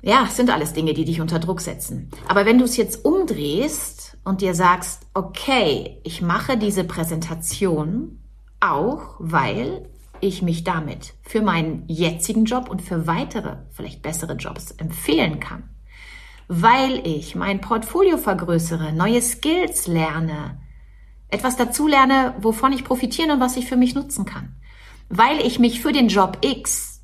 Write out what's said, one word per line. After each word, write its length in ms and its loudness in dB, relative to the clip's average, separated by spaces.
Ja, 220 6
es 100 -6
sind 140 4
alles 220 2
Dinge, 220 0
die 100 0
dich 160 -2
unter 180 0
Druck 220 -2
setzen. 500 -8
Aber 180 4
wenn 140 8
du 60 6
es 120 0
jetzt 280 -2
umdrehst 1200 -2
und 160 -2
dir 120 0
sagst, 600 2
„Okay, 880 0
ich 180 -10
mache 360 0
diese 260 0
Präsentation 1400 -4
auch, 600 0
weil 680 -2
ich 220 -2
mich 220 -2
damit 580 -6
für 180 -2
meinen 460 0
jetzigen 600 0
Job 220 -2
und 140 -8
für 240 -4
weitere, 520 -4
vielleicht 320 -14
bessere 320 -6
Jobs 380 -12
empfehlen 680 0
kann, 320 -12
weil 580 4
ich 300 -4
mein 240 -2
Portfolio 580 2
vergrößere, 760 0
neue 300 2
Skills 640 0
lerne, 760 -2
etwas 280 -2
dazu 300 0
lerne, 540 6
wovon 320 2
ich 120 -4
profitieren 460 0
und 100 4
was 160 0
ich 100 -4
für 100 0
mich 180 4
nutzen 300 -4
kann, 320 -12
weil 380 2
ich 140 0
mich 200 4
für 120 0
den 160 4
Job 320 2
X 480 -2